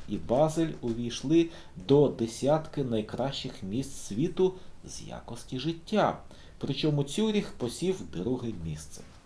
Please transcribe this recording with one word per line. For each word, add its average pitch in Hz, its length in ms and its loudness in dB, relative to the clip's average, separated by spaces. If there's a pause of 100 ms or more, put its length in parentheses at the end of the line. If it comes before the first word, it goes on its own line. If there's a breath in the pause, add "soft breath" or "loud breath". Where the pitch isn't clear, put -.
і 101 80 -2
Базель 151 640 2
увійшли 127 680 2 (400 loud breath)
до 139 200 10
десятки 135 760 0
найкращих 117 800 -2
міст 110 440 -4
світу 165 480 2 (300 loud breath)
з - 240 -12
якості 120 500 -8
життя, 165 600 2 (400 loud breath)
причому 143 460 2
Цюріх 214 480 0
посів 165 480 -2 (120)
друге 117 400 -2 (120)
місце. 76 380 -8 (220)